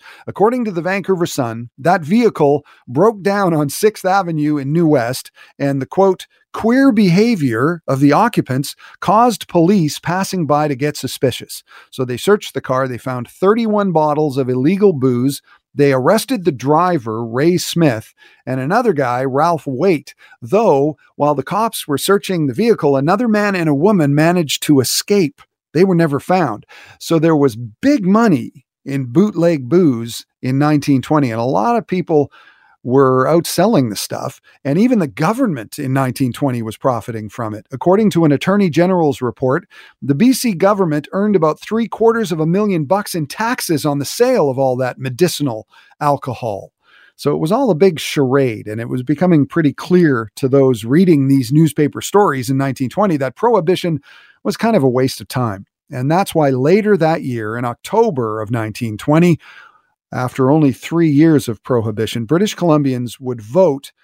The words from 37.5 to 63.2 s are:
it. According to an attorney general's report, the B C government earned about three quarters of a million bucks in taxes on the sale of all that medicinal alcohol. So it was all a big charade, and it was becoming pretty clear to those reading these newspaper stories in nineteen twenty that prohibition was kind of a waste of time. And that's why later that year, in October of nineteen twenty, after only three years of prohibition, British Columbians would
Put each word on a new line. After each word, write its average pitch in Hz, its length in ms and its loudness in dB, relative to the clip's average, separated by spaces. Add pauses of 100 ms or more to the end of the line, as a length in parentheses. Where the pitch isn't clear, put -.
it. 107 180 -14
According 190 400 2
to 165 140 2
an 147 60 4
attorney 190 380 0
general's 170 520 0
report, 127 460 -2 (340)
the 135 140 0
B 240 180 4
C 226 200 -2
government 165 580 0
earned 202 240 0
about 156 240 0
three 220 280 -4
quarters 226 440 0
of 160 80 -2
a 156 80 0
million 180 380 0
bucks 190 280 -2
in 156 140 -4
taxes 220 580 -4
on 143 140 -2
the 139 60 -6
sale 233 440 0
of 127 80 -4
all 131 200 0
that 127 200 -4
medicinal 131 720 -2 (320)
alcohol. 127 720 -4 (460)
So 147 160 -2
it 156 60 -4
was 160 120 -2
all 254 180 2
a 175 60 2
big 170 240 2
charade, 127 640 0
and 107 140 -8
it 120 80 -8
was 127 160 -6
becoming 151 420 2
pretty 156 280 0
clear 147 640 2
to 139 100 -2
those 127 380 2
reading 143 420 4
these 135 240 2
newspaper 147 500 0
stories 143 480 0
in 135 80 -2
nineteen 135 320 -4
twenty 185 280 0
that 131 180 -4
prohibition 180 640 0 (420)
was - 140 -4
kind 220 220 0
of 139 60 4
a 135 60 4
waste 127 300 0
of 104 80 -16
time. 107 380 -6 (260)
And 131 180 -4
that's 180 240 0
why 147 180 2
later 190 440 2
that 160 280 0
year, 117 340 -6
in 123 80 -6
October 123 760 -2
of 107 120 -8
nineteen 110 440 -6
twenty, 160 420 2 (760)
after 127 360 -2
only 147 220 4
three 165 380 -2
years 147 380 4
of 110 140 -8
prohibition, 113 640 -4
British 180 300 0
Columbians 139 640 0
would 123 220 -8